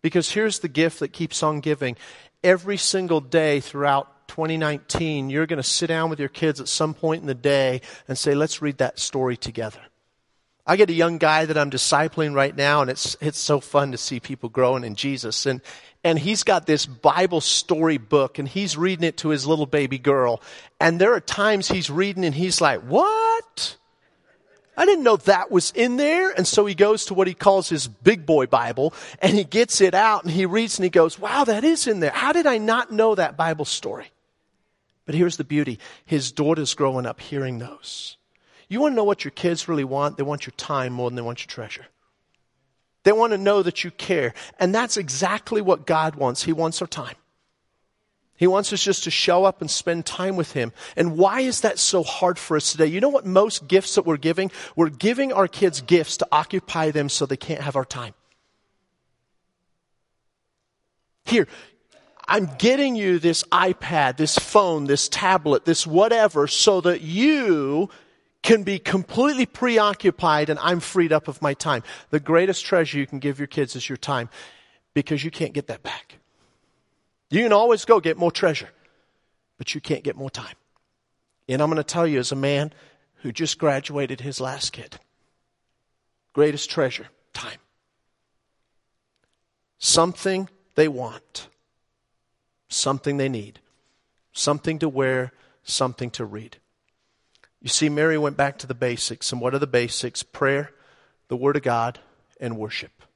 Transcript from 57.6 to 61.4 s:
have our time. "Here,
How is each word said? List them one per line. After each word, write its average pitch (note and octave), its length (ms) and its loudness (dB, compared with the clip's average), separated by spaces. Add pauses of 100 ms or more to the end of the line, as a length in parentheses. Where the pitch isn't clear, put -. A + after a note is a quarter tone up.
have C#3 140 -6
our C3 100 0
time. A#2+ 280 -12 (3000)
"Here, A3 220 2 (800)